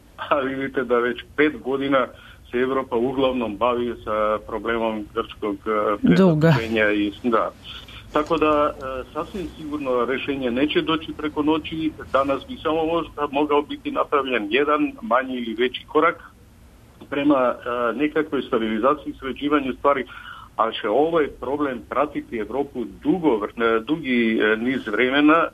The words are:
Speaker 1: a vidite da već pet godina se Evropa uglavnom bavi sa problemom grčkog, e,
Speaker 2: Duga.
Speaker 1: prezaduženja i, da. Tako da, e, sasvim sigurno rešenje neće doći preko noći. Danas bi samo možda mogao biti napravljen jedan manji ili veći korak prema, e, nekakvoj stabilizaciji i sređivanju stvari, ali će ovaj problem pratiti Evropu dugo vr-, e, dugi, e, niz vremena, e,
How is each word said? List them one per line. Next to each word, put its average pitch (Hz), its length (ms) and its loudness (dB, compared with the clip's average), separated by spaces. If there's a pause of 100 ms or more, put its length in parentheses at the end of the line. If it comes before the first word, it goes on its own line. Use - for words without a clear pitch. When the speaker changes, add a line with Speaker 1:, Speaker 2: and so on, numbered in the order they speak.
(180)
Speaker 1:
a - 180 -2
vidite 135 480 -2
da 120 140 2
već 120 200 0 (160)
pet 151 240 4
godina 135 480 0 (440)
se 120 80 -2
Evropa 131 380 0
uglavnom 127 600 0
bavi 120 460 0
sa 110 120 -4 (260)
problemom 113 720 -2
grčkog, 107 440 -4
e, 107 600 2
Speaker 2:
Duga. 165 320 6
Speaker 1:
prezaduženja 113 420 4
i, 104 300 2
da. 110 300 2 (600)
Tako 151 280 0
da, 151 320 4
e, 143 120 -10 (280)
sasvim 170 440 -8
sigurno 143 500 -2
rešenje 131 460 -2
neće 151 320 0
doći 160 300 -2
preko 151 300 -4
noći. 156 480 0 (220)
Danas 135 360 0
bi 127 80 -12
samo 160 300 -2
možda 156 440 -2
mogao 147 320 2
biti 143 280 -10
napravljen 131 580 0
jedan 147 440 2 (100)
manji 127 340 0
ili 113 180 -6
veći 123 320 -2
korak 165 360 2 (880)
prema, 139 440 2
e, 120 420 -2
nekakvoj 147 460 -2
stabilizaciji 117 680 0
i - 80 -12
sređivanju 135 540 -2
stvari, 139 320 0 (520)
ali 113 180 0
će - 140 -4
ovaj 151 420 2
problem 131 580 -4
pratiti 139 500 -4
Evropu 117 460 -4 (180)
dugo 160 260 2
vr-, 113 480 2
e, 110 40 0
dugi, 120 640 2
e, 107 140 4
niz 120 300 -2
vremena, 139 580 4
e, - 100 -2